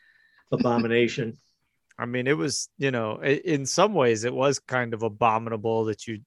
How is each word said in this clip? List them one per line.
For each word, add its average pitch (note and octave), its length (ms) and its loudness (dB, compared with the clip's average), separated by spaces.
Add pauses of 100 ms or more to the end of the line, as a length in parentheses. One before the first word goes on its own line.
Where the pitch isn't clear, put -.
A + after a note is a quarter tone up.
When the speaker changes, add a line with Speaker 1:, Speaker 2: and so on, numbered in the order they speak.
(520)
Speaker 1:
abomination. A#2 840 0 (600)
Speaker 2:
I A#2+ 80 -6
mean, B2 220 -2
it D3+ 100 2
was, D3+ 400 -4
you C#3 140 0
know, A2+ 320 -2
i-, C#3+ 220 2
in C#3+ 200 0
some G3+ 280 2
ways, A#2+ 320 2
it B2+ 80 -2
was C3+ 260 2
kind B2 340 -4
of A2 80 -6
abominable A2+ 840 0
that G#2+ 220 -4
you A2 200 -8